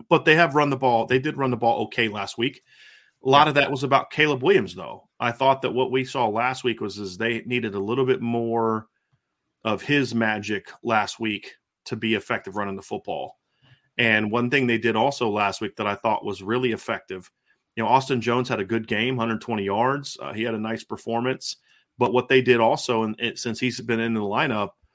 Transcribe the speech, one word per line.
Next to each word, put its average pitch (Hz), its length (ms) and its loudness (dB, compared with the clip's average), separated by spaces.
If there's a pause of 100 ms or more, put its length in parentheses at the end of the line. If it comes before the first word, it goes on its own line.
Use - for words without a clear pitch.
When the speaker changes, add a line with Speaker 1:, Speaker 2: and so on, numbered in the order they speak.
Speaker 1:
but 160 160 4
they 156 120 6
have 165 180 4
run 147 160 2
the 139 80 -2
ball. 120 260 2
They 127 140 2
did 151 180 -4
run 135 140 -2
the 117 80 -2
ball 117 240 2
okay 110 260 0
last 104 300 -8
week. 127 240 -4 (600)
A 131 60 -4
lot 139 140 8
Speaker 2:
Yeah. 151 80 6
Speaker 1:
of 135 60 -2
that 139 140 2
was 139 140 -4
about 135 260 2
Caleb 147 320 2
Williams, 143 320 2
though. 80 320 -14 (140)
I 120 120 0
thought 135 280 2
that 123 140 -2
what 127 160 2
we 131 120 0
saw 127 260 -2
last 123 360 -2
week 117 160 -2
was, 98 160 -8
is 95 220 -10
they 113 240 -2
needed 113 320 -4
a 101 40 -4
little 120 280 0
bit 123 160 0
more 117 640 0 (760)
of 107 200 -2
his 135 320 0
magic 107 560 -2 (120)
last 107 380 0
week 104 360 -6 (280)
to 120 120 -8
be 110 180 0
effective 101 420 -4
running 101 200 -4
the 95 40 -10
football. 87 580 -8 (600)
And 107 320 2
one 120 180 0
thing 131 180 2
they 117 120 2
did 113 180 2
also 123 320 2
last 104 320 0
week 104 160 -6
that 107 100 -4
I 101 80 0
thought 107 300 -2
was 95 180 -6
really 117 300 0
effective, - 580 -8 (460)
you 113 60 -2
know, 107 80 0
Austin 131 320 2
Jones 123 260 0
had 110 120 -2
a 98 40 -2
good 113 220 -2
game, 120 320 -2
hundred 113 240 -2
twenty 107 220 -4
yards. 127 540 -2
Uh, 69 140 -10
he 107 120 -4
had 117 100 -4
a 107 40 -4
nice 110 260 -6
performance. 117 720 -4 (420)
But 120 160 2
what 123 140 2
they 135 120 6
did 120 200 6
also, 117 420 2
and 107 160 -2
it, 120 200 -4
since 113 220 -6
he's 127 180 -2
been 117 220 -2
in 117 140 0
the 110 60 0
lineup, 107 500 -2 (240)